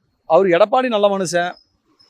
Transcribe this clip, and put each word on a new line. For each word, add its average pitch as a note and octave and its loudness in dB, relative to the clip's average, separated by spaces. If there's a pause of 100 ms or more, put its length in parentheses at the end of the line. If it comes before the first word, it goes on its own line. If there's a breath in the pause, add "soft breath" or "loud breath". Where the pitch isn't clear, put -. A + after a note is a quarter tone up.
(300)
அவர் F3+ 2
எடப்பாடி G#3+ 2
நல்ல G3+ 0
மனுஷன், F3 -4 (580)